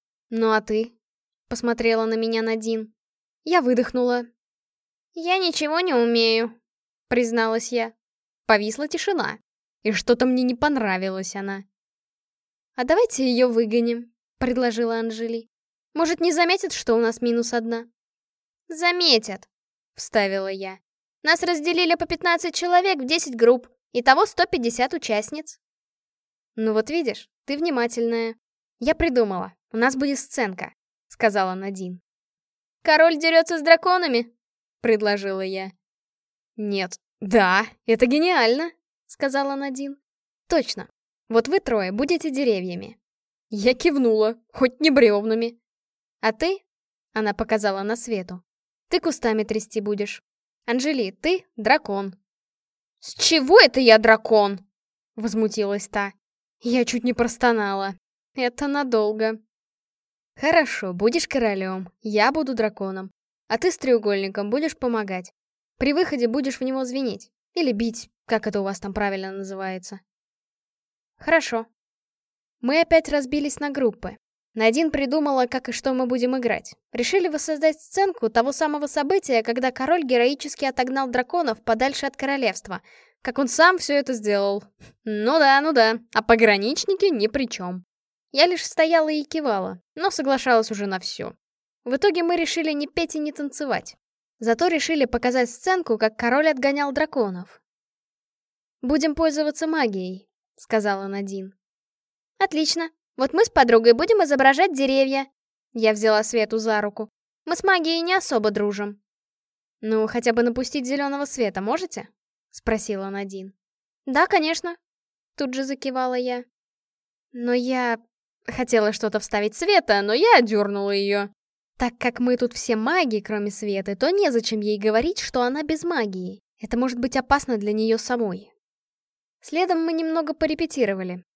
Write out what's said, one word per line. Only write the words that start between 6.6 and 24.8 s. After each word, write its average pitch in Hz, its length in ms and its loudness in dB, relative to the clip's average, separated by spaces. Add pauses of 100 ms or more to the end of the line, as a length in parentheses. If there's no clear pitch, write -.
призналась 233 640 0
я. 226 220 -4 (540)
Повисла 220 400 2
тишина. 339 500 -2 (460)
И 214 80 0
что-то 240 340 2
мне 254 160 2
не 247 140 0
понравилась 190 800 -2
она. 196 280 -8 (1120)
"А 247 120 -4
давайте 311 440 2
её 247 200 4
выгоним", 233 680 0 (240)
предложила 233 580 0
Анжели. 226 500 -6 (460)
"Может, 330 280 0
не 339 120 2
заметит, 349 400 0
что - 220 0
у 226 40 2
нас 226 220 -2
минус 233 320 -2
одна?" 233 320 -4 (840)
"Заметят", 330 800 0 (460)
вставила 196 540 -2
я. 190 320 -10 (420)
"Нас 330 220 2
разделили 339 500 0
по 339 140 -2
пятнадцать 339 480 -2
человек 359 420 2
в 262 80 -8
десять 302 300 -2
групп. 240 320 2 (240)
Итого 262 340 4
сто - 220 0
пятьдесят 247 480 -2